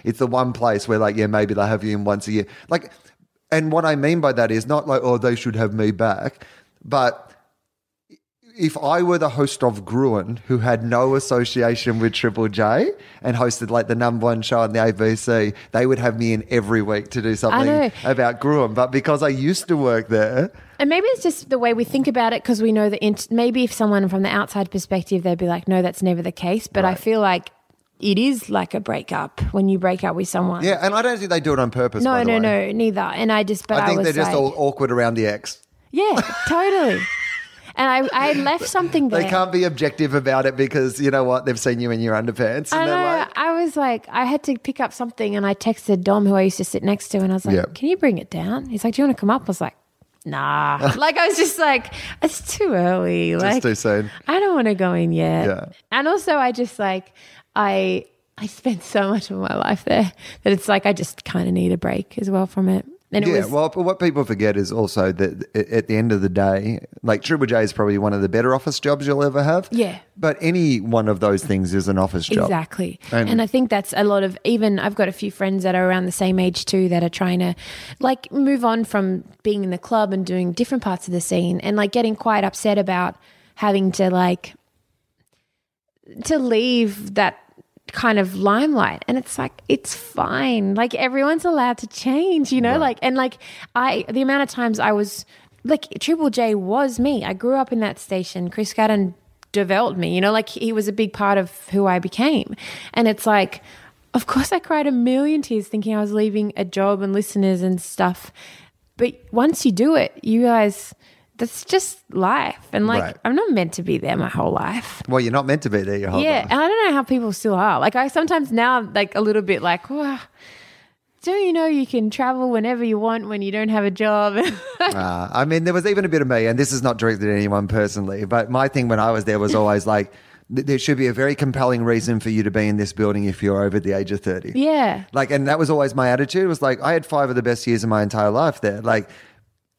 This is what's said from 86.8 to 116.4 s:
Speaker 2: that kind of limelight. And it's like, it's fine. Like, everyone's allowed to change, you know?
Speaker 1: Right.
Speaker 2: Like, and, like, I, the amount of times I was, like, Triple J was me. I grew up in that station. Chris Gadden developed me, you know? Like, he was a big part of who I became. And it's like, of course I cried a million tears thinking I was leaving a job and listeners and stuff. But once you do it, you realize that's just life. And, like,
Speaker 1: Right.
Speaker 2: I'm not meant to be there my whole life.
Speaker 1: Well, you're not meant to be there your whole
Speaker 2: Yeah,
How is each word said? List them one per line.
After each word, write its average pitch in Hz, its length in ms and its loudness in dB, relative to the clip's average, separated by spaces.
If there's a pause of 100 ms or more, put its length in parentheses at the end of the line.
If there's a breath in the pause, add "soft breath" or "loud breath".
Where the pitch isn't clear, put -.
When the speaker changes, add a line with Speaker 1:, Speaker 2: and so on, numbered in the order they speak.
Speaker 2:
that 202 220 0 (540)
kind 220 280 2
of 190 160 -2
limelight. 202 720 2
And 254 100 0
it's - 200 -8
like, 254 300 -8
it's - 280 -2
fine. 226 800 -2
Like, 233 200 0
everyone's 269 500 0
allowed 254 340 2
to 220 80 -12
change, 311 640 0
you 254 100 2
know? 233 100 2
Speaker 1:
Right. 294 80 2
Speaker 2:
Like, 262 220 0
and, 254 140 0
like, 254 220 -2 (380 loud breath)
I, 247 340 0
the 240 120 0
amount 277 220 2
of - 60 -2
times 233 300 -2
I 214 120 2
was, 208 340 -2 (380 soft breath)
like, 302 240 0 (120)
Triple 320 300 0
J 226 260 0
was 226 440 -2
me. 254 240 0
I 190 100 -4
grew 240 220 0
up 262 160 -2
in 233 80 0
that 208 200 -2
station. 180 500 -6
Chris 208 240 -4
Gadden 208 400 2 (380)
developed 196 460 0
me, 170 180 -2
you 185 60 2
know? 202 100 4
Like, 220 180 0
he 226 240 -4
was 214 140 -2
a 208 60 -4
big 214 200 -2
part 202 240 2
of 180 140 -2 (180)
who 196 160 2
I 180 140 2
became. 233 560 -2 (380 loud breath)
And 233 140 2
it's 214 180 0
like, 208 360 2 (520 loud breath)
of 247 140 0
course - 240 0
I 359 80 0
cried 302 280 0
a 285 40 2
million 262 500 2
tears 214 260 -4
thinking 214 280 -2
I 208 60 0
was 202 120 -2
leaving 214 440 0
a 196 80 -2
job 196 360 0
and 196 120 0
listeners 196 480 0
and 185 200 0
stuff. - 500 -4 (680 loud breath)
But 240 180 0 (160)
once 269 340 2
you 240 60 6
do 254 240 4
it, - 280 2
you 226 180 2
realize 226 520 2 (440 soft breath)
that's - 280 -8
just - 320 -2 (160)
life. 196 580 -2
And, 208 140 2
like, 220 160 2
Speaker 1:
Right. - 240 -8
Speaker 2:
I'm 233 100 2
not 403 160 0
meant 180 220 0
to 175 100 -8
be 165 140 0
there - 180 -2
my - 140 -2
whole - 220 -2
life. - 560 -6
Speaker 1:
Well, 127 140 2
you're 117 100 0
not 135 160 0
meant 147 160 0
to 107 80 -2
be 101 100 2
there 101 160 -2
your 95 140 -2
whole 95 100 2
Speaker 2:
Yeah, 302 200 0